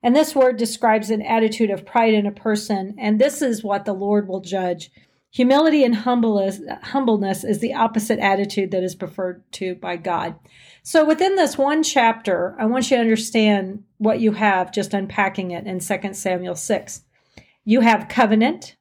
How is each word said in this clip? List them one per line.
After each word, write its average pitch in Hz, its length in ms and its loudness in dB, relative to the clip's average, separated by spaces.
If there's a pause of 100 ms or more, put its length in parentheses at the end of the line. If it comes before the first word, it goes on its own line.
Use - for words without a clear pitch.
And 240 120 4
this 302 200 2
word 254 240 4
describes 220 520 0
an 214 120 -2
attitude 220 480 0
of 196 160 -6
pride 226 280 2
in 208 120 2
a 202 60 -4
person, 208 680 -4
and 214 200 0
this - 240 2
is 226 220 -2
what 202 200 -4
the 208 100 -4
Lord 202 340 -2
will 185 120 -6
judge. 180 500 -4 (420)
Humility 285 520 4
and 240 100 2
humbleness, 214 680 0 (220)
humbleness 208 640 -2
is 208 160 -2
the 233 140 -4
opposite 226 440 -2
attitude 196 520 0
that 185 140 -2
is 180 100 -6
preferred 180 480 -8 (100)
to 185 220 -8
by 175 220 -4
God. 170 400 -4 (460)
So 311 220 4
within 359 320 2
this 311 220 2
one 294 240 2
chapter, 220 760 0
I 220 60 0
want 240 240 0
you 262 60 4
to 240 40 2
understand 214 840 2 (140)
what 220 220 2
you 220 120 4
have, 196 400 0
just 196 220 -4
unpacking 196 560 -2
it 175 160 -10
in 185 140 -6
Second 190 340 -6
Samuel 180 400 -4
six. - 480 -6 (640)
You 226 160 4
have 226 280 2
covenant. 233 720 0